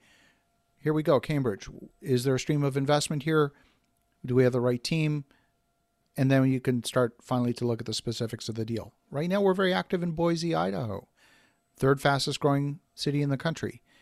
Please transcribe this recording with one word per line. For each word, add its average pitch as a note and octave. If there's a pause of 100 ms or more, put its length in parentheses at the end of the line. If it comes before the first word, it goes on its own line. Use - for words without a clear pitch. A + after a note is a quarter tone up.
(760)
here D3+
we D#3
go, C#3+
Cambridge. B2+ (320)
Is B2
there C3
a B2
stream D3
of C3+
investment C#3+
here? D3+ (720)
Do B2
we B2+
have B2
the B2
right B2
team? D3+ (960)
And C3+
then C3+
you C3
can B2
start B2
finally B2
to A#2+
look A#2
at A#2
the A2
specifics A2+
of G#2+
the A2
deal. A2 (200)
Right D#3
now, G3
we're F#3+
very F#3
active F#3
in F3
Boise, E3+
Idaho, D#3+ (680)
third C#3
fastest C#3
growing C#3+ (160)
city C#3+
in C#3+
the C3+
country. - (180)